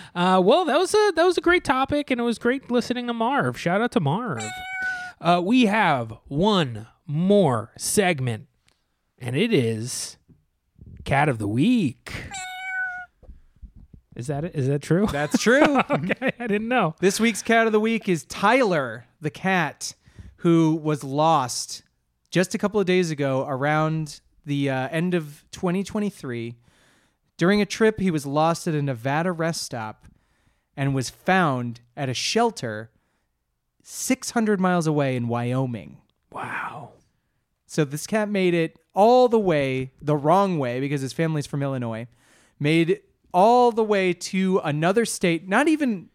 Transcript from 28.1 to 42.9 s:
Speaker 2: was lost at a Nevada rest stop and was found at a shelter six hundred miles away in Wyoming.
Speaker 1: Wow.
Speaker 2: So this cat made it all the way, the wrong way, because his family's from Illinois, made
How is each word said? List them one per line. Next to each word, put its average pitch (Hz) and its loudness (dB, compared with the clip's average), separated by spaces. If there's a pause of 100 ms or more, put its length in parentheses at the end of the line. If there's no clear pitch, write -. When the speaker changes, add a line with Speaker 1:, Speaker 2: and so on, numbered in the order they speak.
Speaker 2:
was 151 -2
lost 156 0
at 160 0
a 147 0
Nevada 139 -2
rest 165 -4
stop 110 -10 (720)
and 139 0
was 131 -2
found 135 -2 (160)
at 139 -4
a 131 -4
shelter 127 -4 (920)
six - -6
hundred 214 0
miles 180 2
away 143 0
in 120 -4
Wyoming. 120 -4 (320)
Speaker 1:
Wow. - -10 (760)
Speaker 2:
So - -2
this 143 -10
cat 214 -2
made 190 0
it 165 -2 (160)
all 247 6
the 226 4
way, 135 0 (100)
the 147 0
wrong 165 2
way, 127 -2
because 139 -2
his 131 -6
family's 160 -2
from 143 -6
Illinois, 123 -6 (540)
made 160 2 (340)